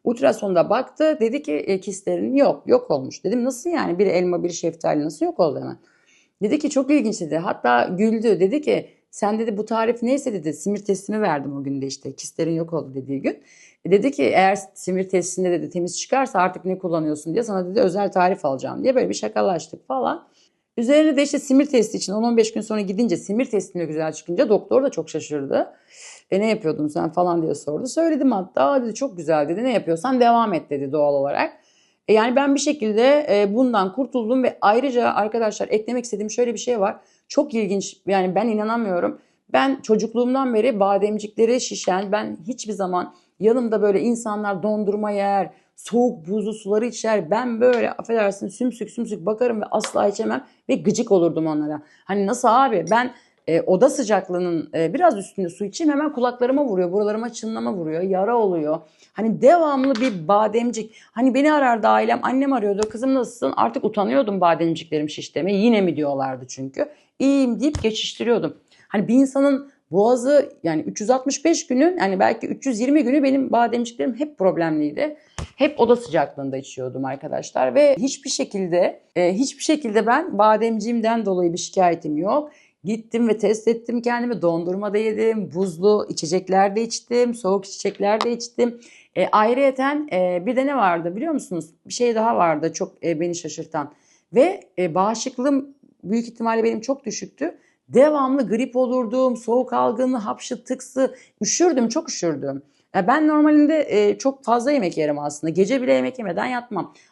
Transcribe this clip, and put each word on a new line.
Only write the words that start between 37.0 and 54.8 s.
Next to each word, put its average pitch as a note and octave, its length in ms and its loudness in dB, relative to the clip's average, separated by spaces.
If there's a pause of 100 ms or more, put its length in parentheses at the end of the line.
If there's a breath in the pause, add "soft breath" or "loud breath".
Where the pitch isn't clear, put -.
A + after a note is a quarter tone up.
Çok - 260 -2
ilginç, G3 440 -2 (100)
yani F#3 280 0
ben A3 120 2
inanamıyorum. G#3+ 720 -2 (340 soft breath)
Ben C4 280 2
çocukluğumdan A#3+ 720 0
beri G#3+ 260 2
bademcikleri G#3 800 0
şişen, F#3+ 500 -4
ben G#3+ 260 -2 (100)
hiçbir G#3+ 260 -8
zaman F3+ 400 -4 (260 soft breath)
yanımda A3 420 2
böyle G3+ 200 4
insanlar G#3 640 -2
dondurma G#3 480 -2
yer, G3 380 0 (260 soft breath)
soğuk G#3 520 0
buzlu G#3 260 -4
suları G#3+ 320 -2
içer. A3 460 -2
Ben A#3 300 -2
böyle A#3+ 300 4
affedersin G#3 560 -2
sümsük A3+ 420 -4
sümsük G3 360 -8
bakarım A3 360 0
ve - 100 -6
asla - 360 0
içemem G#3+ 380 -4 (240 soft breath)
ve C4 60 2
gıcık G3 360 0
olurdum D#3+ 360 2
onlara. D3+ 340 -4 (240 soft breath)
Hani G3 220 -2
nasıl A#3+ 240 0
abi? A3+ 400 4
Ben, A#3+ 200 2 (360 soft breath)
e, D#3+ 140 2
oda F#3+ 280 4
sıcaklığının, F3+ 840 -2
e, D#3+ 180 0